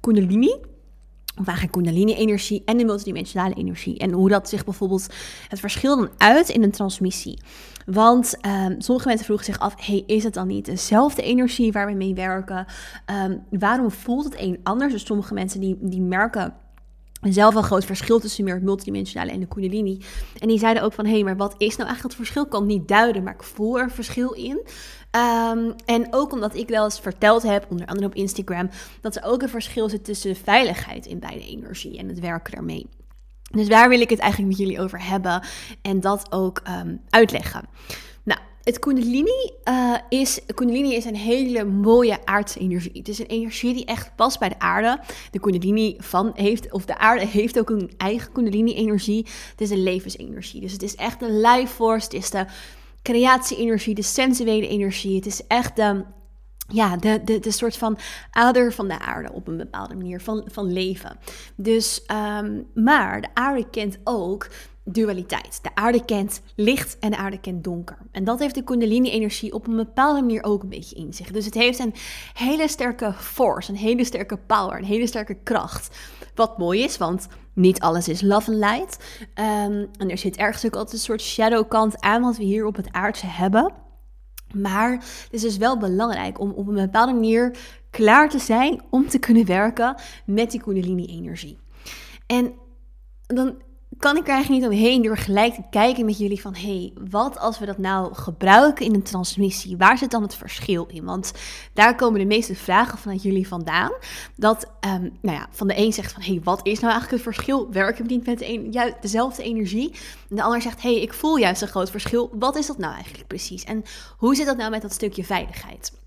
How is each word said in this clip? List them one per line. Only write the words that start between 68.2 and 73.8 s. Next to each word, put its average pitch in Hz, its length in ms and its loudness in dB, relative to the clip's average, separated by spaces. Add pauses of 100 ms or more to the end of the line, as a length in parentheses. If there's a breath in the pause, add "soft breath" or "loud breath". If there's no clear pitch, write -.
dat 233 140 0
heeft 285 160 -2
de 254 100 -6
kundalini-energie 220 920 0
op 214 120 -6
een 226 100 -2
bepaalde 269 440 2
manier 233 240 0
ook 202 180 0
een 190 60 -10
beetje - 280 -14
in 160 160 -12
zich. - 180 -14
Dus 202 140 -4
het 208 100 -8
heeft 240 240 4
een 233 160 -2 (400 loud breath)
hele 294 340 0
sterke 240 440 -4
force, - 580 -2
een 196 80 -6
hele 233 260 2